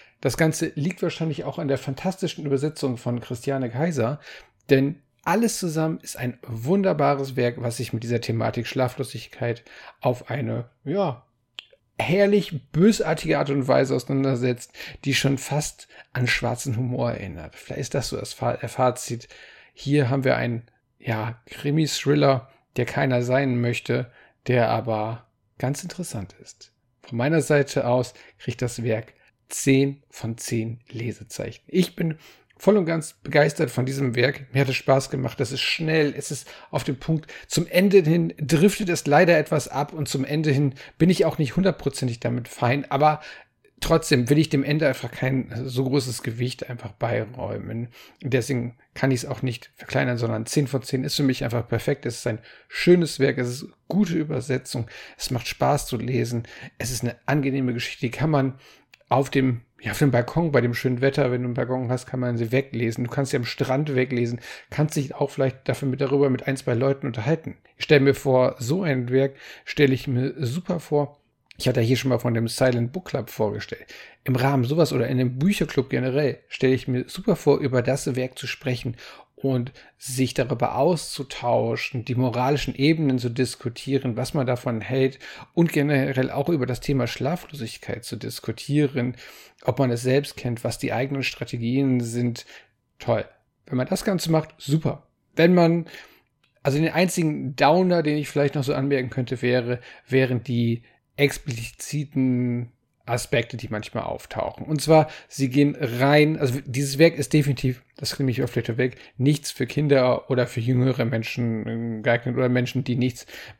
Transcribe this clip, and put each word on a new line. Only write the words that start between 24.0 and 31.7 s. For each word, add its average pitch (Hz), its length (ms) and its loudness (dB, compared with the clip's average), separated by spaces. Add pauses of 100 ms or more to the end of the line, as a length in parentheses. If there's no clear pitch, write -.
der 120 220 4
aber 113 580 -2 (320)
ganz 131 240 -4
interessant 165 580 -10
ist. - 320 -20 (280)
Von - 180 -8
meiner 151 220 2
Seite 139 460 2
aus 123 260 0 (260)
kriegt - 240 -6
das 117 200 -4
Werk 113 300 -2 (360)
zehn 139 600 2
von 113 280 -8
zehn 113 520 -6
Lesezeichen. - 800 -10
Ich - 280 0